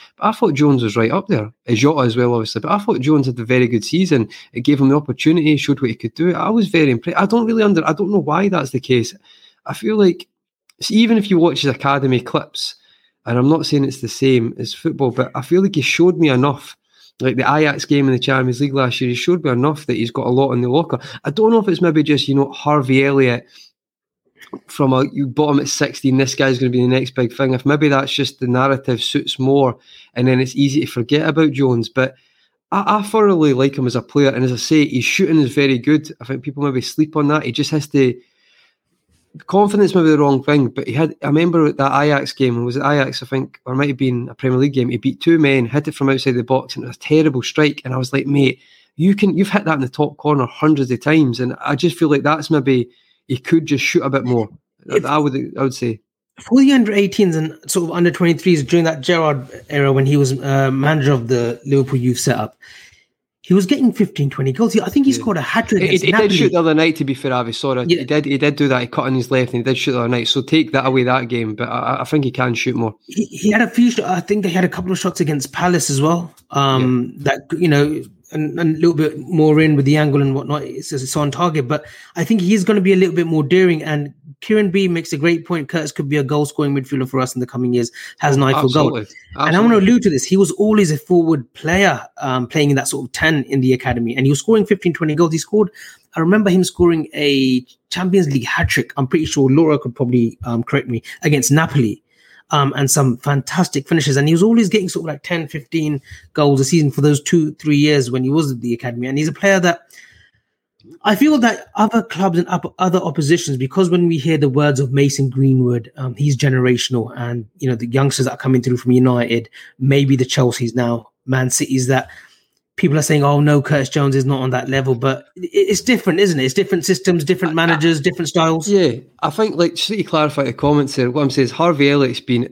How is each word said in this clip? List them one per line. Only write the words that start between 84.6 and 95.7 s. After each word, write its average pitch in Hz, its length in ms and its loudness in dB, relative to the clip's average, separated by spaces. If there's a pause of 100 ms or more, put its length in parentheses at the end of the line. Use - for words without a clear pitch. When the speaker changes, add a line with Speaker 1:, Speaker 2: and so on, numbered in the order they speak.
Speaker 2:
B 190 160 2
makes 170 280 -4
a - 20 -4
great 165 300 0
point. 160 240 -6
Curtis 156 220 -4
could 143 180 -6
be 147 80 0
a 143 40 0
goal-scoring 147 520 -2
midfielder 131 340 -4
for 135 120 -2
us 127 140 -4
in 127 60 -6
the 123 60 -2
coming 123 260 -4
years. 120 180 0 (280)
Has 143 180 2
an 139 60 2
eye 135 100 2
for 139 160 2
goal. 127 300 0
Speaker 1:
Absolutely. 104 160 -12 (220)
Speaker 2:
And 156 200 0
I'm 202 60 4
gonna 233 140 4
Speaker 1:
Absolutely. 196 120 4
Speaker 2:
allude 240 140 4
to 202 80 2
this. 139 140 -2
He 180 120 0
was 190 160 4
always 208 380 2
a 151 80 -2
forward 160 560 0
player, 170 500 0 (140)
um, 127 280 -4
playing 147 220 0
in 139 80 4
that 131 100 -2
sort 135 200 -6
of - 60 -16
ten 156 320 0
in 135 180 0
the 131 100 2
academy. 123 420 -2
And 135 120 0
he 135 40 4
was 143 100 0
scoring 214 260 2
fifteen, 185 260 0
twenty 156 220 -4
goals. 160 180 2
He 160 60 -2
scored, 208 320 0 (440)